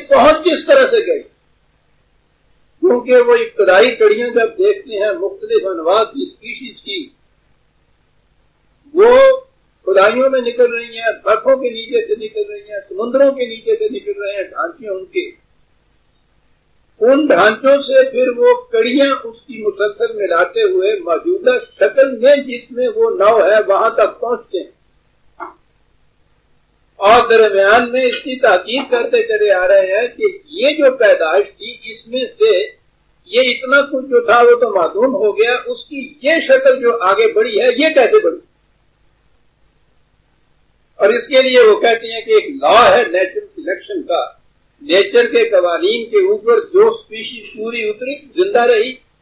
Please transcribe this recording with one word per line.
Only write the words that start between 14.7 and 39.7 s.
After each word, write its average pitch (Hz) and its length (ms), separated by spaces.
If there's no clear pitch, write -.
ان 190 160
کے، - 460
ان 277 260
ڈھانچوں 233 560
سے 262 280
پھر 254 180
وہ 240 260
کڑیاں 247 340
اس 262 340
کی 220 220
مسلسل 208 520
ملاتے 180 480
ہوئے 196 360
موجودہ 170 520
شکل 262 420
میں 277 180
جس 247 340
میں 247 180
وہ 226 220
نو 202 340
ہے 202 120
وہاں 196 220
تک - 300
پہنچتے 226 380
ہیں۔ - 120
اور 226 320
درمیان 220 640
میں 262 120
اس 247 140
کی 254 220
تحقیق 233 500
کرتے 240 320
چلے 208 300
آ 180 160
رہے 196 320
ہیں 240 80
کہ - 140
یہ 233 260
جو 285 260
پیدائش 185 480
تھی 233 160
اس 220 240
میں 254 160
سے 208 280
یہ 226 160
اتنا 254 400
کچھ 262 260
جو 247 200
تھا 240 160
وہ 240 180
تو 202 140
معدوم 190 400
ہو 196 240
گیا، 233 140
اس 247 180
کی 269 380
یہ 277 180
شکل 262 400
جو 233 220
آگے 214 300
بڑھی 214 280
ہے 247 60
یہ 285 280
کیسے 220 300
بڑھی؟ - 140